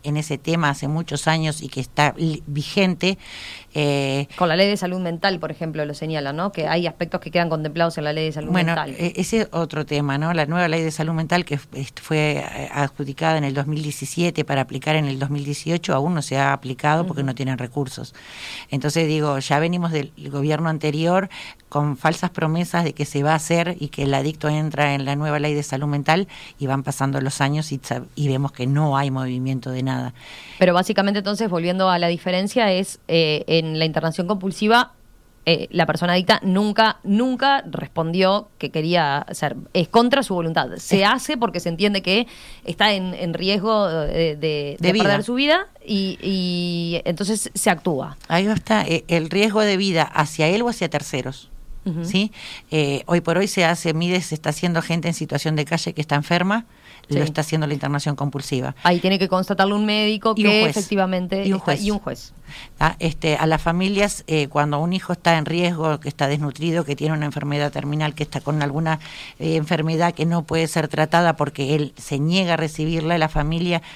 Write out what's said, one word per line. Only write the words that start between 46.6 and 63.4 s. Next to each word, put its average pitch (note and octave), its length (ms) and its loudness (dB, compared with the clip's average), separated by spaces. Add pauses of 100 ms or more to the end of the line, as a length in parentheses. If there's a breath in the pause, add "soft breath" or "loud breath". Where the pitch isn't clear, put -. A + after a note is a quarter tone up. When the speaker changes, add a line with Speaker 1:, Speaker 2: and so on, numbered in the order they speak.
Speaker 2:
entonces G3+ 500 -2
se G#3 160 2
actúa. D#3 480 -2 (100)
Speaker 1:
Ahí F#3 180 2
está, G#3+ 360 2
eh, E3 260 0
el D#3+ 220 0
riesgo G#3 320 2
de G3+ 140 2
vida F#3 260 2
hacia D3+ 460 2
él G#3 140 4
o A#3+ 60 0
hacia F#3+ 220 -2
terceros. C3+ 580 -4 (380)
Speaker 2:
Ujú. E3 180 -4
Speaker 1:
¿Sí? G3 260 0 (400 loud breath)
Eh, C#3+ 360 0
hoy E3+ 160 2
por E3+ 160 2
hoy G3 100 2
se F#3 160 2
hace, E3 300 2
mide, F3 260 0
se - 140 -6
está D3+ 160 -4
haciendo D#3+ 320 0
gente E3 260 -2
en E3 60 0
situación D#3 420 -2
de D3 80 0
calle E3 300 -4
que D3+ 80 -4
está D3 120 0
enferma, F3+ 520 2 (420 loud breath)
Speaker 2:
Sí. D3 80 0
Speaker 1:
lo D3 80 2
está D#3 160 -2
haciendo D#3 260 0
la D3 80 -2
internación C#3+ 400 -2
compulsiva. C3+ 680 -4
Speaker 2:
Ahí F3 160 4
tiene F#3 180 2
que F#3+ 80 0
constatarlo F#3+ 480 2
un G#3 100 2
médico G#3+ 520 2
Speaker 1:
Y G#3 100 4
un G3+ 60 6
Speaker 2:
que G#3+ 80 6
Speaker 1:
juez. D#3 160 2
Speaker 2:
efectivamente F#3+ 680 -2
Speaker 1:
Y G3 80 2
un F#3+ 60 0
Speaker 2:
está, - 60 -12
Speaker 1:
juez. D3+ 180 0
Speaker 2:
y G3+ 80 0
un G3+ 80 0
juez. - 360 -12 (440 loud breath)
Speaker 1:
¿Ah? D#3+ 220 2
Este, D#3 360 0
a D#3+ 100 2